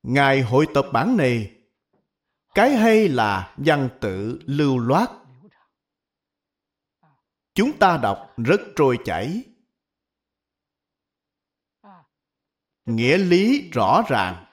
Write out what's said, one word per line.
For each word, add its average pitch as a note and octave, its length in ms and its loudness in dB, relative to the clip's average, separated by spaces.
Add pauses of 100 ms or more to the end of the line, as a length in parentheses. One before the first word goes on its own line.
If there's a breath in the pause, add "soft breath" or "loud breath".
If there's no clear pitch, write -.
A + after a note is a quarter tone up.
Ngài C#3 400 2
hội B2+ 320 2
tập C#3 180 0
bản F#3 240 0
này, A#2+ 400 -2 (960)
cái B3 220 4
hay A3 320 4
là G#2 480 -2
văn C#3+ 320 0 (120)
tự G2+ 460 -6
lưu C#3 320 0
loát. C#3+ 320 0 (2500)
Chúng C4+ 240 -2
ta F#3 180 4
đọc A2 400 -4
rất A#2+ 240 0 (160)
trôi C3 280 2
chảy. A#2+ 400 -6 (3500)
Nghĩa A#2+ 340 0
lý G3 520 0
rõ A#2+ 380 2
ràng. F#2 440 -4